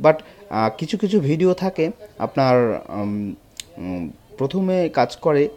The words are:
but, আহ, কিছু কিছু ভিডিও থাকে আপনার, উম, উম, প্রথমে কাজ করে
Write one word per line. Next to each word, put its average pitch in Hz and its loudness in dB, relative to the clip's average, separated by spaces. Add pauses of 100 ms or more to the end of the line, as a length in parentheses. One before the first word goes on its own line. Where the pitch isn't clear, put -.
but, 156 6 (340)
আহ, 110 0
কিছু 165 -4
কিছু 202 2
ভিডিও 160 2
থাকে 180 -2 (260)
আপনার, 123 2
উম, 104 -4 (440)
উম, 90 -6 (280)
প্রথমে 185 0
কাজ 127 0
করে 147 2